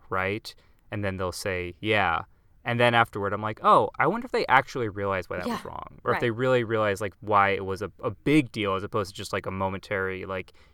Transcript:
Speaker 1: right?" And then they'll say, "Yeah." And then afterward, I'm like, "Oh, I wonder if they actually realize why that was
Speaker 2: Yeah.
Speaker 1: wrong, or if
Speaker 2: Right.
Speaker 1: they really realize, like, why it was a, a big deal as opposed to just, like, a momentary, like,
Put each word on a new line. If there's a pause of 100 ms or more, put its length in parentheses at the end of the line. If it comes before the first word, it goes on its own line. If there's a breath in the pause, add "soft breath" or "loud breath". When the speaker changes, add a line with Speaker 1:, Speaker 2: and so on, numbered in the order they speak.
(100)
Speaker 1:
right?" (380 soft breath)
And
then
they'll
say,
"Yeah." (420)
And
then
afterward,
I'm
like,
"Oh, (100)
I
wonder
if
they
actually
realize
why
that
was
Speaker 2:
Yeah.
Speaker 1:
wrong,
or
if
Speaker 2:
Right.
Speaker 1:
they
really
realize,
like,
why
it
was
a, (100)
a
big
deal
as
opposed
to
just,
like,
a
momentary,
like, (220 soft breath)